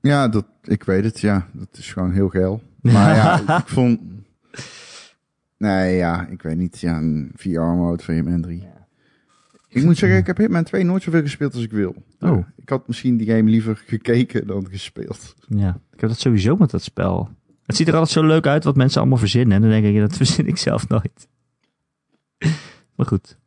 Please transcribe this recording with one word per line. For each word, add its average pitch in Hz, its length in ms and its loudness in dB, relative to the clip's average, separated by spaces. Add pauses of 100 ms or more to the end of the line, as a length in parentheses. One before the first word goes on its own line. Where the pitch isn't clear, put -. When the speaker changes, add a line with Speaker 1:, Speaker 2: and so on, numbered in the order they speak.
Speaker 1:
Ja, 139 260 2
dat, 107 180 -2 (180)
ik - 200 -2
weet 95 200 0
het, 110 160 -4
ja. 101 320 0
Dat - 160 -16 (100)
is - 160 -18
gewoon 90 180 -4
heel 95 180 2
geil. 95 320 -2 (200)
Maar 113 340 6
ja, 156 320 4
Speaker 2:
<laughs> 165 140 0
Speaker 1:
ik - 60 -10
vond... 123 320 2 (1600)
Nee, 95 380 0
ja, 87 320 -2
ik 92 140 -16
weet 82 160 -6
niet. 90 220 -6
Ja, 85 180 -4
een 76 380 -4
V - 100 -20
R-mode 85 580 -2
van 82 100 -6
Hitman 82 280 -2
drie. 85 200 -10
Speaker 2:
Ja. 92 100 -20 (1000)
Speaker 1:
Ik 139 140 -2
moet 165 140 4
zeggen, - 200 4
Speaker 2:
Ja. 95 40 4
Speaker 1:
ik 90 60 -2
heb 180 100 -4
Hitman 180 260 0
twee 190 200 -2
nooit 180 200 0
zoveel 165 180 0
gespeeld 143 320 -4
als 120 100 -6
ik 110 80 -8
wil. 104 240 -2 (240)
Speaker 2:
Oh. 113 360 0
Speaker 1:
Ik - 140 -20
had 131 180 -4
misschien 131 300 -2
die 110 100 -2
game 113 220 4
liever 110 380 0
gekeken 117 600 -2
dan 98 220 -6
gespeeld. - 680 -14 (120)
Speaker 2:
Ja, 98 320 -2 (140)
ik - 60 -20
heb 110 100 -2
dat 113 100 -4
sowieso 117 360 2
met 185 160 2
dat - 120 -6
spel. 92 460 -4 (360)
Het 120 100 -6
ziet 165 120 0
er 160 60 2
altijd 160 180 2
zo 156 140 2
leuk 156 220 4
uit 151 160 2
wat 139 120 0
mensen 131 240 2
allemaal 131 180 2
verzinnen. 113 380 2
En 104 60 4
dan 110 80 4
denk 110 160 2
ik, 104 80 4
ja, 107 80 4
dat 104 200 -2
<laughs> - 20 4
verzin - 240 0
ik - 100 -2
zelf - 300 -2
nooit. - 400 -4 (1700)
Maar - 100 -2
goed. - 420 -4